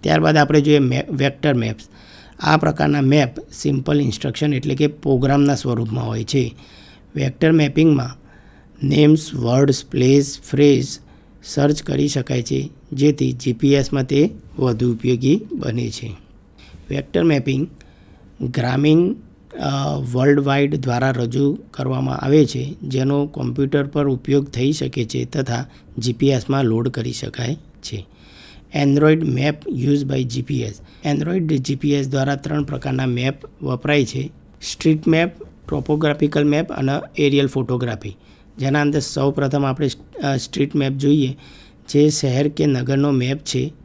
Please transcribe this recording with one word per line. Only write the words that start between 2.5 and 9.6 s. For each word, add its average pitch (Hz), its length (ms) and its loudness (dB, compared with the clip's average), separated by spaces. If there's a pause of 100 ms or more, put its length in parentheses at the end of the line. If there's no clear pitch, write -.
પ્રકારના 147 440 0
મેપ 139 400 2 (120)
સિમ્પલ 143 480 0
ઇન્સ્ટ્રક્શન 143 540 -2
એટલે 135 200 -2
કે 147 120 2
પ્રોગ્રામના 139 680 2
સ્વરૂપમાં 117 520 -4
હોય 113 180 -4
છે. 123 300 -2 (600)
વેક્ટર 143 360 0
મેપિંગમાં 147 640 2 (720)
નેમ્સ, 151 460 4
વર્ડ્સ, 131 500 2